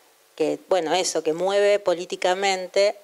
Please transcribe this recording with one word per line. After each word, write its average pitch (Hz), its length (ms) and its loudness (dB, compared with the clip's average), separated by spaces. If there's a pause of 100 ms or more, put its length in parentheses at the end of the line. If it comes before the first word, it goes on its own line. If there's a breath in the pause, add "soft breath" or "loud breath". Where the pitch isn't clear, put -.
(340)
que, 147 340 -2
bueno, 170 260 0
eso, 160 300 -2
que 156 80 0
mueve 202 480 2
políticamente, 190 1200 0